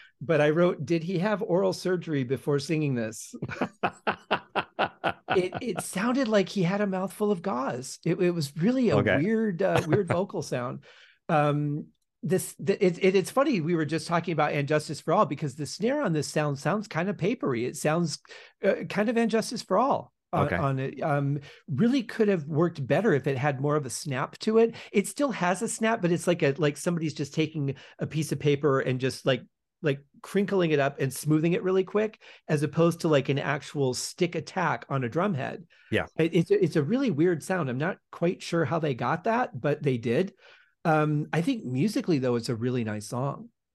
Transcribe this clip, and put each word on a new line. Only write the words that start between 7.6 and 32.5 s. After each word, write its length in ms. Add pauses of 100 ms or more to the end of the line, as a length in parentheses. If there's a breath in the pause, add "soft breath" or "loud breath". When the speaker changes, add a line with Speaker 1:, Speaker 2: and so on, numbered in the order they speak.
Speaker 1:
It, 160
it 100
was 240
really 340
a 80
Speaker 2:
Okay. 200
Speaker 1:
weird, 440
uh, 220
Speaker 2:
<laughs> 40
Speaker 1:
weird 200
vocal 340
sound. 380 (480 loud breath)
Um, 600 (360)
this, 340
the, 260
it, 200
it, 120
it's 160
funny. 280
We 160
were 100
just 220
talking 240
about 220
And 140
Justice 340
for 120
All 120
because 300
the 100
snare 360
on 120
this 140
sound 300
sounds 300
kind 220
of 80
papery. 480
It 100
sounds, 440 (440 loud breath)
uh, 260
kind 200
of 80
And 120
Justice 320
for 160
All 360 (180)
on, 140
Speaker 2:
Okay. 100
Speaker 1:
on 240
it. 220
Um, 400 (260 loud breath)
really 360
could 260
have 160
worked 400
better 280
if 140
it 100
had 220
more 160
of 100
a 60
snap 480
to 200
it. 160 (180 loud breath)
It 140
still 240
has 300
a 60
snap, 340
but 120
it's 140
like 160
a, 140
like 200
somebody's 360
just 200
taking 420 (240 loud breath)
a 80
piece 240
of 80
paper 400
and 220
just, 240
like, 180 (380)
like, 180 (240)
crinkling 480
it 80
up 200
and 140
smoothing 400
it 80
really 220
quick, 360 (280 loud breath)
as 160